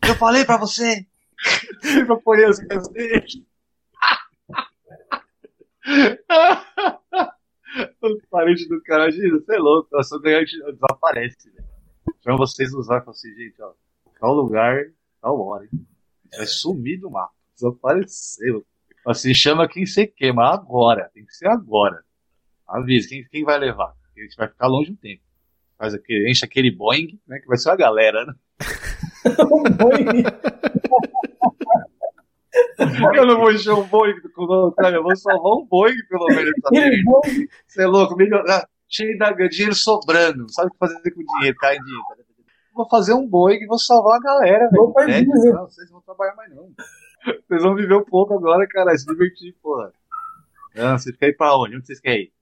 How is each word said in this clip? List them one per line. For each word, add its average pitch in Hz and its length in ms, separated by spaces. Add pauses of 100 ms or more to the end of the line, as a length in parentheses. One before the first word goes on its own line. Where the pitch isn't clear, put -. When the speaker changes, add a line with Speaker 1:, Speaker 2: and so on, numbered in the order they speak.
Speaker 1:
Eu 226 80
falei 233 300
pra 240 120
você!" 214 480 (380)
<laughs> - 380
Sempre 262 320
apoiei 220 320
as 202 160
minhas 196 220 (3000)
<laughs> 330 1400 (720)
Os 214 280
parentes 170 380
do 160 140
cara, 160 300
gente, 180 180
você 160 260
é 208 40
louco, 156 300 (140)
se 147 120
eu 151 60
ganhar, 156 160
a - 80
gente 160 120 (160)
desaparece, 123 760
velho. - 160 (560)
Chama 127 140
vocês 135 360
nos 123 160
ar 123 120
e - 40
fala 117 60
assim, 113 240
"Gente, 117 260
ó, 101 100 (480)
tal 120 140
lugar, 127 520 (360)
tal 127 240
hora, 101 200
hein? - 80
A - 520
gente - 120
vai 107 100
sumir 165 520
do 185 120
mapa, 92 220 (220)
desapareceu." 123 1120 (400)
Assim, 123 280
chama 156 340
quem 185 180
você 202 220
quer, 131 260
mas 120 200
agora, 120 600
tem 107 120
que - 80
ser 170 140
agora. 107 560 (640)
Avisa, 123 420
quem, 135 200
quem 151 140
vai 147 140
levar? 113 360 (100)
Porque - 180
a - 20
gente 104 120
vai 110 120
ficar 123 200
longe 135 240
um 208 40
tempo. 101 260 (560)
Faz 110 160
aquele, 104 360
enche 127 140
aquele 131 320
Boeing, 131 520
né, 135 120
que - 80
vai 123 100
ser 156 120
a 180 60
galera, 110 500
né? 135 80 (260)
Speaker 2:
<laughs> - 380 (300)
Um 302 360 (120)
Boeing? 240 480 (3000)
Speaker 1:
Eu 262 100
não 240 140
vou 226 120
encher 214 220
um 202 140
Boeing 208 280 (180)
com 180 100
o 180 280
cara, 185 240
eu 165 80
vou 180 120
salvar 190 380
um 277 120
Boeing, 214 300 (140)
pelo 170 180
menos, 160 240 (100)
tá 139 80
Speaker 2:
Aquele 285 280
Speaker 1:
vendo? 190 80
Speaker 2:
Boeing. 277 420 (200)
Speaker 1:
Você 190 160
é 190 40
louco, 185 280
milho-, 202 220 (100)
ah, 190 180 (220)
cheio 220 300
da, 208 140
dinheiro 185 440
sobrando, 165 680
não 110 60
sabe 175 200
o - 20
que - 60
fazer 170 340
com 170 100
o 160 40
dinheiro, 139 320
cai 139 180
em 143 80
dinheiro. 131 200 (720)
Vou 233 160
fazer 214 240
um 262 140
Boeing 185 360
e 208 40
vou 226 120
salvar 226 380
a 247 40
galera, 240 500
Speaker 2:
Vou 208 220
Speaker 1:
velho. 285 140
Speaker 2:
fazer - 120
Speaker 1:
É, - 20
Speaker 2:
isso. 240 320
Speaker 1:
não, 180 140
vocês 175 220
não 175 80
vão 175 80
trabalhar 196 300
mais, 220 200
não. 180 160 (760)
Vocês 170 160
vão 190 120
viver 196 200
um 202 100
pouco 202 280
agora, 180 340
cara, 180 300
se 135 80
divertir, 175 560
porra. 123 300 (840)
Não, 123 240
vocês 127 200
querem 143 160
ir - 40
pra 147 200
onde? 117 180
Onde 131 100
vocês 139 140
querem 117 240
ir? 87 80 (100)